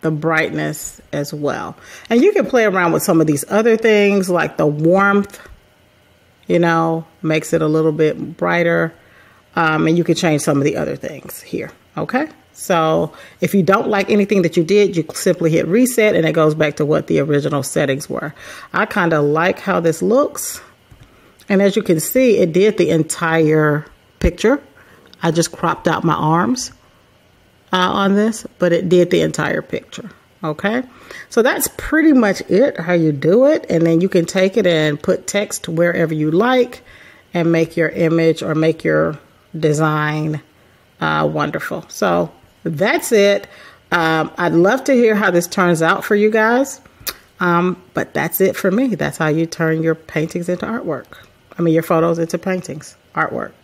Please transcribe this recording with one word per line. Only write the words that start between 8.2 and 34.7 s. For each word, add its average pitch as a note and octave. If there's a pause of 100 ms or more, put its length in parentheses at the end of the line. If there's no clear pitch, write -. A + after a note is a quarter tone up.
brighter. E3+ (600)
Um, D#3+
and D#3+
you E3+
can D#3+
change D#3
some C#3+
of C#3
the D3+
other C#3
things -
here, - (260)
okay? B3 (260)
So D#3+ (280)
if F3+
you G3
don't F#3+
like G3
anything G3+
that E3
you F3
did, F#3+
you D#3
simply E3+
hit D#3+
reset A3
and E3
it D#3
goes D#3
back D#3
to D3+
what D#3
the D#3+
original C#3+
settings C#3+
were. - (400)
I F#3+
kinda E3
like D#3
how F3+
this E3
looks. - (840)
And F#3+
as G3
you G#3+
can E3+
see, B3+
it F3
did G3+
the D#3+
entire D#3 (360)
picture. G#3+ (600)
I E3+
just E3
cropped -
out E3
my E3
arms, F3 (1000)
uh, F#3
on G3
this, G#3+ (140)
but F3+
it E3+
did F3
the F3+
entire D#3
picture, - (360)
okay? G3+ (460)
So A#3
that's D4
pretty D#4
much A3
it, A3
how E3+
you E3
do E3
it. D#4
And E3
then E3
you F#3+
can F3
take F#3+
it G#3
and D#3